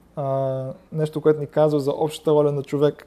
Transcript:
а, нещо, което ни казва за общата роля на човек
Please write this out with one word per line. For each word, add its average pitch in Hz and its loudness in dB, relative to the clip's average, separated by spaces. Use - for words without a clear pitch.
а, 135 -4
нещо, 156 -4
което 151 2
ни 147 -6
казва 151 2
за 139 -2
общата 156 -4
роля 151 4
на 143 -4
човек 147 -2